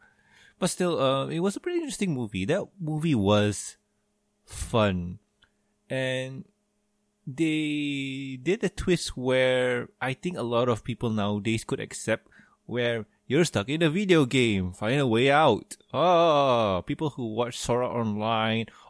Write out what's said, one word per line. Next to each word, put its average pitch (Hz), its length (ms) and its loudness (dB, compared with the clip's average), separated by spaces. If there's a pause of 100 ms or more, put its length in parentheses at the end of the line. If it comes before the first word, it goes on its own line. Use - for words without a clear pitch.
(580)
But 185 120 -2
still, 175 280 -2
uh, 135 300 0
it 156 120 -4
was 196 160 -2
a - 40 -10
pretty 349 200 -4
interesting 208 340 -4
movie. 101 320 -4
That 170 180 0 (160)
movie 156 340 -2
was 104 600 2 (720)
fun. 92 720 0 (720)
And 131 560 -6 (800)
they 143 1160 -4
did 185 220 0
a 185 40 0
twist - 480 -2
where 127 720 2 (120)
I 131 140 -4
think 180 220 -6
a 117 60 -4
lot 117 260 2
of 113 160 0
people 120 260 -4
nowadays 107 540 -2
could - 160 -4
accept, - 480 -6 (380)
where 117 400 -2 (200)
you're 151 180 2
stuck 104 240 -2
in 156 140 0
a 156 80 4
video 175 340 4
game, 113 480 2
find 123 280 -2
a 139 60 0
way 120 240 4
out. 143 460 2 (160)
Oh, 139 920 4
people 147 240 -4
who 113 240 -8
watch 120 240 -4
Sora 123 300 0
Online 110 800 0 (240)